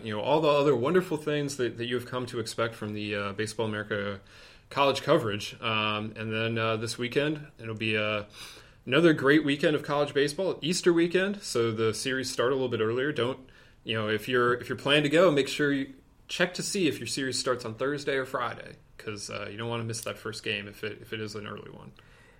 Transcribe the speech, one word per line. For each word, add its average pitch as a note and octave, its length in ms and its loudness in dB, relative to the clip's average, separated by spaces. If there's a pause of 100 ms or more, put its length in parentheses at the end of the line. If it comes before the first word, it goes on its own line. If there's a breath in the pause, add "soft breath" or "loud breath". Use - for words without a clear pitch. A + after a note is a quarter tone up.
you G#2+ 100 -4
know, G#2+ 60 -4
all D3+ 220 2
the D#3 60 4
other C#3+ 280 6
wonderful D#3+ 400 2
things D3 400 -2
that, A#2 220 0
that A#2 80 -4
you A#2+ 80 -2
have A#2 100 -2
come B2 220 -4
to A#2+ 120 -6
expect A2+ 360 -2
from G#2+ 180 -6
the, G#2 220 -4
uh, G2+ 180 -2
Baseball A2 320 -4
America G#2 560 -4 (480 loud breath)
college C3+ 320 2
coverage. A#2+ 600 2
Um, G#2+ 540 0
and A2 140 -6
then, A2+ 280 0
uh, A2+ 180 2
this A2+ 220 -6
weekend, D3 480 0 (120)
it'll A2+ 160 -8
be, A2 220 0
uh, G#2+ 280 0 (600 loud breath)
another D#3 300 6
great C#3+ 280 6
weekend D3 320 2
of C#3 80 0
college D3 300 0
baseball, D3 480 0
Easter F3 320 4
weekend. F#3 500 2
So A#2 300 0
the A2 220 2
series C3 360 -4
start B2 220 2
a - 20 2
little C3 140 0
bit A2+ 140 0
earlier. B2+ 280 0
Don't, B2+ 280 -2 (460 soft breath)
you A2+ 100 -4
know, G#2+ 160 0
if G#2+ 180 -2
you're, B2 280 4
if - 120 -8
you're C3 80 -4
planning D3 280 4
to C#3 40 2
go, E3 220 6
make C#3 180 4
sure C#3+ 240 0
you C3+ 220 -4 (340)
check F#3 240 0
to E3 100 -8
see F3 260 0
if A#2+ 120 -2
your A#2+ 60 -10
series C3 320 -4
starts B2 260 -2
on A2 100 -6
Thursday C#3+ 420 -2
or C3 100 -2
Friday, - 480 -6 (240)
'cause, G#2 320 -10
uh, G2+ 200 -8
you G2+ 60 -12
don't A#2 140 -6
wanna A#2 140 -4
miss A2+ 180 -6
that G#2 160 -6
first A2 260 -10
game G#2 240 -4
if G2+ 160 -12
it, G#2 160 -8
if - 140 -12
it A2 80 -6
is G#2+ 140 -8
an G#2 100 -10
early G#2 240 -12
one. - 220 -18 (480 soft breath)